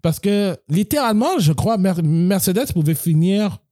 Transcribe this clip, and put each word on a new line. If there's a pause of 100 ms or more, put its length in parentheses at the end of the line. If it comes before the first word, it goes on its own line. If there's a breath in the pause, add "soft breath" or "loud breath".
parce
que (100)
littéralement,
je
crois,
Mer-,
Mercedes
pouvait
finir (120)